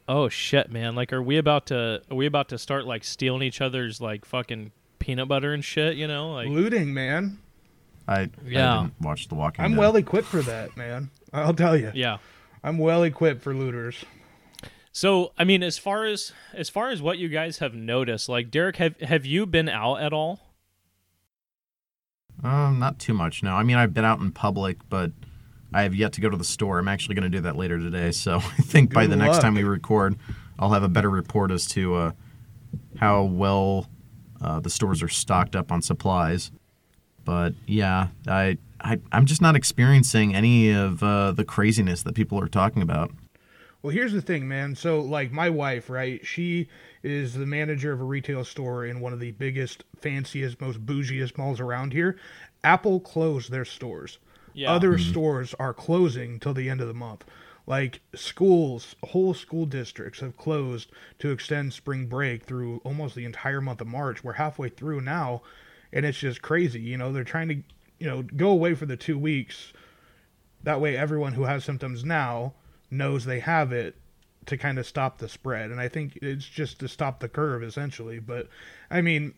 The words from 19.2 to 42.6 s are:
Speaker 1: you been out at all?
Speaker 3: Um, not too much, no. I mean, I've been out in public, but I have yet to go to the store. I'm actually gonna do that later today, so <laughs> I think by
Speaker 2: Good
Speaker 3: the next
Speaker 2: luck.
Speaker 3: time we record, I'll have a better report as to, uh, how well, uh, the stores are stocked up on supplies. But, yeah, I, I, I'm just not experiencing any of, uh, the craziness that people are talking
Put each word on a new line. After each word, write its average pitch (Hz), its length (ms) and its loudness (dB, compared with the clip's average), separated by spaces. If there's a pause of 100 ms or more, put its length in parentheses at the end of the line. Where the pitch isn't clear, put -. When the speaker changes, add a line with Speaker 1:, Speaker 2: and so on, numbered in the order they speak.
Speaker 1:
you 170 220 0
been 160 220 2
out 113 340 0
at 151 100 -2
all? 160 400 -4 (1900)
Speaker 3:
Um, 139 360 4
not 135 200 0
too - 160 -2
much, 82 280 -2
no. 95 120 0
I 104 80 2
mean, 123 140 6
I've 113 180 4
been 110 100 2
out 110 160 4
in 95 120 0
public, 95 460 -2 (100)
but 90 240 0 (600)
I 101 100 4
have 95 120 2
yet 104 200 2
to 92 60 -8
go 107 80 2
to 98 80 -2
the 87 80 -4
store. 98 340 -2
I'm 95 100 0
actually 98 260 -2
gonna 95 160 0
do 92 100 0
that 82 160 -2
later 87 220 -2
today, 85 340 -2
so 87 240 0
<laughs> - 0 -
I 87 40 2 (220)
think - 300 8
by 113 120 6
Speaker 2:
Good 104 80 4
Speaker 3:
the 98 40 4
next 151 200 6
Speaker 2:
luck. 151 60 4
Speaker 3:
time 110 120 6
we 101 100 4
record, 98 520 2 (420)
I'll 101 140 2
have 98 100 4
a 98 60 4
better 101 220 4
report 95 400 2
as 90 180 0
to, 92 260 0
uh, 85 180 2 (880)
how 104 260 6
well, 98 640 2 (540)
uh, 78 200 -2
the 82 100 -4
stores 92 320 0
are 82 60 -2
stocked - 480 0
up 90 160 -2
on 87 100 2
supplies. 87 680 0 (760)
But, 87 300 0 (120)
yeah, 92 420 2 (180)
I, 95 320 2 (220)
I, - 180 -2 (140)
I'm 135 140 8
just 156 140 4
not 165 140 8
experiencing 123 800 6
any 110 380 8
of, 98 300 2
uh, 101 300 4
the 104 120 0
craziness 104 580 2
that - 120 -6
people 101 260 0
are 90 80 -2
talking 101 340 2